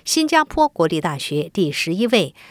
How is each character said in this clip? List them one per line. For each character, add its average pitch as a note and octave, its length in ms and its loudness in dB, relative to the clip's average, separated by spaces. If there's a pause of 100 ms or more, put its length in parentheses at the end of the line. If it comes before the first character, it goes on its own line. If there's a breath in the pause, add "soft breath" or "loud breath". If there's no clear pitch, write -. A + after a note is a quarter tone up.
新 D#4 240 0
加 D#4 160 2
坡 D4+ 240 0
国 E3+ 220 0
立 D#3+ 100 -2
大 D3+ 180 -4
学 D3 360 -4
第 D#3+ 180 0
十 E3 240 -4
一 A3 120 0
位、 G#3+ 280 0 (160 loud breath)